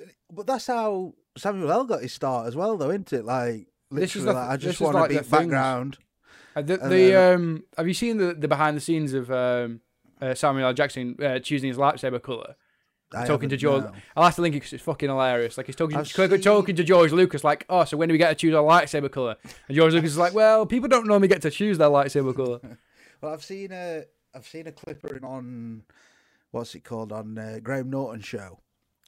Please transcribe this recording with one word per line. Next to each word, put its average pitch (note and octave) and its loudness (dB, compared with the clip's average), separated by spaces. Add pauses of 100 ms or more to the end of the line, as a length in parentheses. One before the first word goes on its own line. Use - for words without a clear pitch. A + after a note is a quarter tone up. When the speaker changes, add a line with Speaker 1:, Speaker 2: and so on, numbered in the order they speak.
(320)
Speaker 1:
but F#3 -14
that's C4 -4
how G#3+ -4 (240)
Samuel F#3+ -4
L B3 2
got G3+ -4
his B2+ -10
start B2 -4
as A#2+ -8
well, G3+ -2
though, C#3+ -2
isn't G3 -6
it? A#2+ -4
Like, A#2+ -4 (240)
Speaker 2:
This F3 -4
is G3+ -6
Speaker 1:
literally, - -4
Speaker 2:
the G3+ 2
Speaker 1:
like, D#3 -4
Speaker 2:
th-, - -4
Speaker 1:
"I C3+ -2
Speaker 2:
this C#3 -6
Speaker 1:
just E3+ -4
Speaker 2:
is, - -8
Speaker 1:
wanna D3+ 2
Speaker 2:
like, D3+ 2
Speaker 1:
be D3 0
Speaker 2:
the C#3+ -4
things. B2 -12
Speaker 1:
background." C3+ 0 (580)
Speaker 2:
Uh, D3+ -4
the, D#3+ -2
Speaker 1:
And - -2
Speaker 2:
the, F#3 4 (160)
Speaker 1:
then F#3 8
Speaker 2:
um, E3 -2 (140)
have E3 -2
you F#3 0
seen A#3 -2
the, F3+ 0
the D3+ -4
behind D3+ 0
the C#3+ -6
scenes D#3 -2
of, B2+ -4
um, B2 -2 (400)
uh, C3 -2
Samuel C3+ 0
L B2+ 0
Jackson, B2+ -4
uh, C3+ -2
choosing C3+ -4
his B2 -6
lightsaber C3+ -2
color? - -12 (600)
Speaker 1:
I A#2+ -6
Speaker 2:
Talking C#3 -2
to C#3 -4
Speaker 1:
haven't, B2+ -4
Speaker 2:
George, C3+ 0
Speaker 1:
no. G#2 -14 (240)
Speaker 2:
I'll D#3 4
have E3+ 6
to F3 -2
link D#3+ 0
it C3+ -6
'cause - -14
it's - -14
fucking D3 -2
hilarious. B2+ 0
Like, C3 -10
he's C3+ -12
talking, D3+ -2
Speaker 1:
I've D3 -6
Speaker 2:
talking, F#3 2
Speaker 1:
seen F#3+ 4
Speaker 2:
talking G3 4
to F3 2
George E3+ 6
Lucas, E3+ 2
like, D3+ 0
"Oh, F3+ 4
so D3+ -6
when E3 2
do D#3+ 2
we D#3+ 6
get E3 4
to D#3 0
choose D#3+ 2
our D3+ 6
lightsaber D3+ 4
color?" A#2+ -4 (320)
And C#3 -4
George D#3+ 6
Lucas E3 2
is D3 -6
like, F3 2
"Well, A3 6
people A#3+ -2
don't A#3 4
normally G3+ 6
get F#3 2
to D3+ -2
choose G3+ -2
their D3+ 6
lightsaber C#3 2
color." B2 -4
Speaker 1:
<laughs> A#2 -20 (440)
Well, D3+ -10
I've D#3 -14
seen G3 -14
a, F3 -12 (320)
I've A#2+ -20
seen D#3+ -18
a D#3 -16
clip - -18 (220)
on A#2+ -12 (720)
what's A#2 -10
it - -20
called, A2 -10
on, A2 -12
uh, A2 -12
Graham C3 -6
Norton's B2 -8
show. G2 -12 (480)